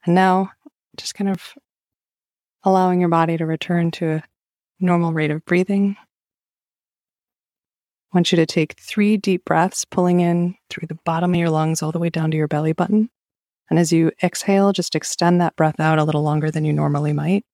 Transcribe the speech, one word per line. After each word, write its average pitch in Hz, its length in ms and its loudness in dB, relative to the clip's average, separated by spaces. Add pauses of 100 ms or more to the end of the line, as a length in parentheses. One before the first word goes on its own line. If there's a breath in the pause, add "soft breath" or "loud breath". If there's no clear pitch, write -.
And 175 100 2
now, 190 360 4 (460)
just - 180 -12
kind 196 160 -4
of - 240 -8 (1080)
allowing 185 380 2
your 175 80 2
body 165 280 0
to 160 100 -4
return 165 460 -2
to 165 240 -4
a 156 60 -6 (580)
normal 175 320 2
rate 156 180 -2
of 156 140 -4
breathing. 196 520 0 (2250)
I 185 40 0
want 175 160 2
you 180 40 2
to 165 100 4
take - 340 -4
three 214 360 0
deep 190 280 -2
breaths, 165 400 -2
pulling 180 360 0
in 175 360 0 (120)
through - 200 -12
the 165 160 -12
bottom 170 280 -2
of 175 60 2
your 170 120 0
lungs 156 320 -2
all 156 100 -4
the 165 60 -4
way 170 120 -2
down 160 220 -2
to 156 40 -2
your 151 120 -2
belly 156 240 -2
button. 208 360 0 (600)
And 156 100 2
as 165 140 2
you 165 180 4 (120)
exhale, 196 500 2
just - 240 -4
extend 175 440 0
that 170 140 0
breath 156 240 0
out 156 200 2
a 151 60 2
little 151 180 0
longer 151 280 0
than 156 140 -2
you 151 80 0
normally 147 400 0
might. 156 420 0